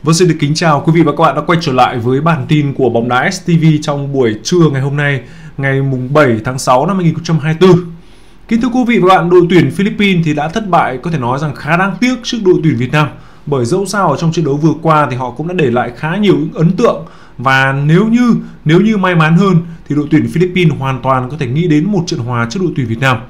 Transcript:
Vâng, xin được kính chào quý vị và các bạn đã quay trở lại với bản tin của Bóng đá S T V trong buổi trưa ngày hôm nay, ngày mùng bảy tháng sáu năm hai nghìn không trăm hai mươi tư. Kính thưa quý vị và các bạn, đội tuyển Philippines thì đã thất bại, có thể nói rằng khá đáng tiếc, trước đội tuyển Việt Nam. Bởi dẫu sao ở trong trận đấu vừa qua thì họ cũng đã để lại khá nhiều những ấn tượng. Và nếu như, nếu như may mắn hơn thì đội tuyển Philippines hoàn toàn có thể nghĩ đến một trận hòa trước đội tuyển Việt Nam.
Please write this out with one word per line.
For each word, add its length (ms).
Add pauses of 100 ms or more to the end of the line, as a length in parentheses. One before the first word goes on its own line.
Vâng, 120
xin 120
được 120
kính 140
chào 320
quý 60
vị 100
và 100
các 120
bạn 120
đã 60
quay 200
trở 120
lại 240
với 240
bản 260
tin 260
của 160
Bóng 200
đá 220
S 140
T 20
V 180 (160)
trong 320
buổi 300
trưa 300
ngày 80
hôm 160
nay, 240 (360)
ngày 240
mùng 320
bảy 320
tháng 140
sáu 260
năm 100
hai 100
nghìn 80
không 100
trăm 160
hai 200
mươi 140
tư. 120 (600)
Kính 140
thưa 60
quý 200
vị 120
và 100
các 80
bạn, 120
đội 200
tuyển 220
Philippines 540
thì 80
đã 140
thất 220
bại, 280
có 140
thể 60
nói 220
rằng 160
khá 220
đáng 220
tiếc, 240
trước 220
đội 180
tuyển 120
Việt 160
Nam. 160 (380)
Bởi 200
dẫu 200
sao 260
ở 60
trong 140
trận 140
đấu 120
vừa 240
qua 280
thì 60
họ 160
cũng 160
đã 60
để 180
lại 260
khá 200
nhiều 160
những 200
ấn 180
tượng. 340 (320)
Và 480
nếu 220
như, 280 (300)
nếu 160
như 160
may 180
mắn 220
hơn 180 (340)
thì 60
đội 160
tuyển 220
Philippines 460
hoàn 220
toàn 280
có 100
thể 80
nghĩ 200
đến 240
một 160
trận 120
hòa 300
trước 140
đội 120
tuyển 120
Việt 120
Nam. 180 (120)